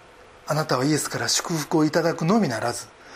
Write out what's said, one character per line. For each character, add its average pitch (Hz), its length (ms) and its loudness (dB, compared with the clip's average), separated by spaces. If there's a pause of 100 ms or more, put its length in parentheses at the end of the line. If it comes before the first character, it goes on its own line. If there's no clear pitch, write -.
(460)
あ - 80 -2
な 151 140 0
た 139 100 2
は 127 80 0
イ 151 80 2
エ 147 60 4
ス - 100 -4
か - 80 -6
ら 117 100 -4
祝 - 280 -2
福 156 240 0
を 156 60 6
い 156 40 2
た 160 140 2
だ 165 100 0
く 165 120 -4
の 208 140 4
み 190 80 2
な 113 120 -4
ら 120 140 -2
ず、 - 140 -12 (280)